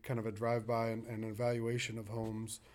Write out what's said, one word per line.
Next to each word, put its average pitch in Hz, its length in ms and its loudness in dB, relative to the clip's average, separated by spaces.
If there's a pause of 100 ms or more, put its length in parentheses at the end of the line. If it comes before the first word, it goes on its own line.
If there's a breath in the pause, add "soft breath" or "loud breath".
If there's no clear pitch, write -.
kind 123 160 0
of 110 60 0
a 110 60 -2
drive-by 113 580 2
and, 113 180 -2
and 110 160 -2
an 110 80 -2
evaluation 120 640 0
of 104 120 -6
homes, 110 500 -2 (160 loud breath)